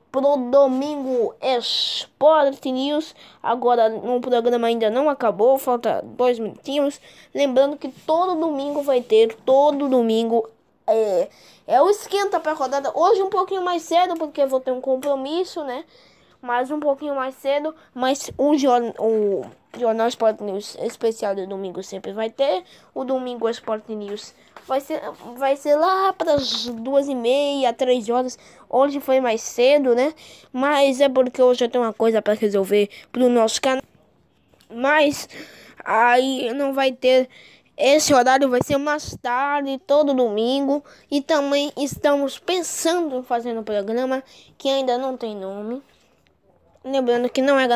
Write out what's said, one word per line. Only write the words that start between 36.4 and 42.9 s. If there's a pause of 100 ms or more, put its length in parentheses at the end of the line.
não
vai
ter, (480)
esse
horário
vai
ser
mais
tarde,
todo
domingo. (260)
E
também
estamos
pensando